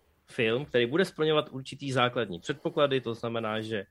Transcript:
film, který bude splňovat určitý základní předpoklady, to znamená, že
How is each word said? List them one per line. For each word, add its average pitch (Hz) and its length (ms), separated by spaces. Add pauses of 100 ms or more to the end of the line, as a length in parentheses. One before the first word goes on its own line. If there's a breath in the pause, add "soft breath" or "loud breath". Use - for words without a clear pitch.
(260)
film, 120 400
který 120 200
bude 160 200
splňovat 156 460
určitý 135 400
základní 120 480
předpoklady, 139 600
to 117 120
znamená, 110 480
že 110 300